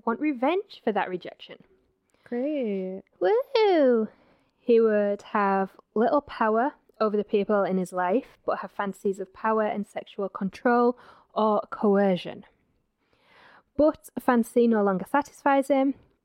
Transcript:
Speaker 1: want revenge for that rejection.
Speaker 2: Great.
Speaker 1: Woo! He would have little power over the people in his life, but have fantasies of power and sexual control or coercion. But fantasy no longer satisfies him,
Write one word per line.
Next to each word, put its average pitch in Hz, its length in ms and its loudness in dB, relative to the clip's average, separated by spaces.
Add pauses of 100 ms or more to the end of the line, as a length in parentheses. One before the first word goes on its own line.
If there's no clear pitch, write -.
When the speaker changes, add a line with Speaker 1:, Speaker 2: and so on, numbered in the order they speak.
Speaker 1:
want 226 140 -2
revenge 294 640 -2
for 226 80 -2
that 196 180 -2
rejection. - 540 -14 (600)
Speaker 2:
Great. 220 760 -6 (180)
Speaker 1:
Woo! 359 880 2 (520)
He 233 200 4
would 208 440 0
have 196 480 -2 (240)
little 254 260 2
power 226 520 -2 (280)
over 214 160 0
the 208 60 -2
people 202 400 0
in 185 160 0
his 180 120 -4
life, 185 540 -2
but 185 140 -2
have 202 120 -12
fantasies 202 480 -6
of 190 140 -14
power 220 320 -2
and 208 220 -4
sexual - 420 -10
control 240 680 0 (380)
or 214 280 0 (100)
coercion. 202 760 0 (1300)
But 302 440 0
fantasy 240 480 2
no 220 160 2
longer 190 280 0
satisfies 277 580 0
him, 269 260 0 (300)